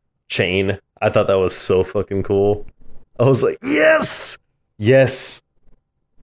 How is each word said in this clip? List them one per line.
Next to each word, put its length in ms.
chain. 480
I 80
thought 180
that 120
was 160
so 280
fucking 400
cool. 420
I 60
was 180
like, 200
"Yes! 760
Yes!" 640